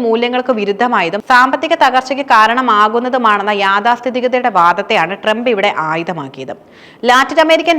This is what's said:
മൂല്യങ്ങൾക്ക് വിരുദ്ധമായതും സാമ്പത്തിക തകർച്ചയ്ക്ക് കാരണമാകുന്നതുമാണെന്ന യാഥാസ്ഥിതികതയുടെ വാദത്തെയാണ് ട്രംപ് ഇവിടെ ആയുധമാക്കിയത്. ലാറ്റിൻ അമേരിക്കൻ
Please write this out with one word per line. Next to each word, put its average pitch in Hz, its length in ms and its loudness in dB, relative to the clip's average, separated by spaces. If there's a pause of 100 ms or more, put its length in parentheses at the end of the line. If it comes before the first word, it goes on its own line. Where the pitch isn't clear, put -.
മൂല്യങ്ങൾക്ക് 240 560 0
വിരുദ്ധമായതും 202 720 -2
സാമ്പത്തിക 277 400 2 (120)
തകർച്ചയ്ക്ക് 262 500 -2
കാരണമാകുന്നതുമാണെന്ന 220 1200 2 (100)
യാഥാസ്ഥിതികതയുടെ 233 960 -2
വാദത്തെയാണ് 175 520 0 (120)
ട്രംപ് 233 300 0
ഇവിടെ 190 180 0 (160)
ആയുധമാക്കിയത്. 160 680 -8 (600)
ലാറ്റിൻ 269 280 2
അമേരിക്കൻ 330 360 2